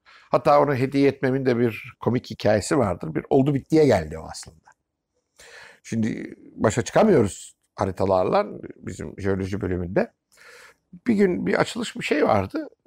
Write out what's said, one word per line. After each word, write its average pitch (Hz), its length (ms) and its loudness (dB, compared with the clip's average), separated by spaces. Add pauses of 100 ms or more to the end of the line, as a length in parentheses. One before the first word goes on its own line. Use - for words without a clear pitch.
Hatta - 560 2
onu 143 140 2
hediye 135 340 2
etmemin 135 380 -2
de 120 120 2
bir 117 420 -2
komik 123 300 -2
hikayesi 107 480 0
vardır. 90 360 -2
Bir - 160 -6
oldu 139 240 4
bittiye 156 320 2
geldi 80 320 0
o 78 120 -14
aslında. - 380 -18 (1120)
Şimdi - 520 -6 (200)
başa 117 280 0
çıkamıyoruz 160 760 2 (200)
haritalarla 95 680 0 (300)
bizim - 420 -12
jeoloji 95 420 -2
bölümünde. 92 520 -2 (960)
Bir 233 80 2
gün 190 320 2
bir 196 80 0
açılış - 420 -4
bir - 80 -10
şey 311 200 0
vardı. 113 440 0 (180)